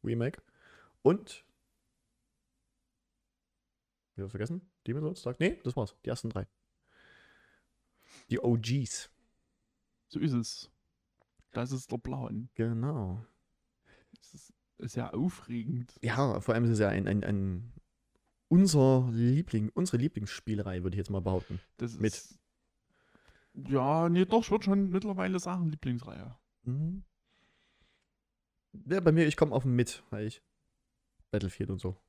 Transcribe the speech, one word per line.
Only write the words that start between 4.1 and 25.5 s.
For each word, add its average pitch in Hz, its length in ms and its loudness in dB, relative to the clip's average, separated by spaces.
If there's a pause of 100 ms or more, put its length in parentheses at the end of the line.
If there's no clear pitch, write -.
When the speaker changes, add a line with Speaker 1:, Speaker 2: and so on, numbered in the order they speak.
Speaker 1:
Wieder 98 120 -8
vergessen? 120 320 -6 (260)
Demon's 139 180 -4
Souls? 175 180 -6
Dark, - 180 -6
nee, 196 240 2
das 127 120 -4
war's. 107 280 -4
Die 123 60 -4
ersten 120 200 -6
drei. 95 160 -6 (1800)
Die 113 80 0
O 120 220 2
Gs. 117 500 -4 (1000)
Speaker 2:
So - 120 -6
ist 147 120 2
es. - 380 -4 (840)
Das 123 200 -6
ist 131 180 -8
der 123 80 -6
Plan. 123 560 -8
Speaker 1:
Genau. 113 720 -4 (920)
Speaker 2:
Das - 160 -20
ist, - 180 -20 (260)
ist - 180 -10
ja 120 160 -6
aufregend. 120 920 -6
Speaker 1:
Ja, 117 380 0
vor 117 140 0
allem 120 100 4
ist 117 60 4
es 110 80 2
ja 104 100 4
ein, 98 200 0
ein, 101 160 0
ein 98 480 -4 (760)
unser 139 640 6
Liebling-, 117 600 2
unsere 180 220 0
Lieblingsspielerei, 104 840 -4
würde 90 140 -2
ich - 20 -2
jetzt 95 120 -6
mal 95 100 -2
behaupten. 92 400 -2 (160)
Speaker 2:
Das 120 160 -6
ist - 80 -10
Speaker 1:
Mit. 107 220 -2 (1500)
Speaker 2:
Ja, 143 400 2
nee, 175 160 6
doch, 220 180 4
ich - 80 -4
würd 208 140 2
schon 196 260 2
mittlerweile 190 500 -2
sagen, 180 300 -2